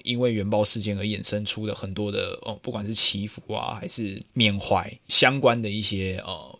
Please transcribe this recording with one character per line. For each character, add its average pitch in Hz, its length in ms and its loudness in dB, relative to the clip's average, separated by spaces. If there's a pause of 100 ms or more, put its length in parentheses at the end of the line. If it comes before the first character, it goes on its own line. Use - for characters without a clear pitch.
因 120 160 -2
为 123 140 2
原 101 140 0
爆 107 140 4
事 107 200 2
件 101 160 -2
而 98 80 -4
衍 101 200 -4
生 104 200 -2
出 107 200 -4
的 101 80 -2
很 98 200 -8
多 104 180 -4
的， 92 300 -4
哦， 107 200 -8
不 - 80 -8
管 107 160 -6
是 110 80 -4
祈 101 320 4
福 - 280 -10
啊， - 260 -4
还 - 80 -8
是 101 340 -6 (120)
缅 104 260 4
怀 92 320 0 (160)
相 135 320 6
关 120 220 4
的 107 80 -2
一 107 120 -2
些， 95 460 -2
呃， - 320 -12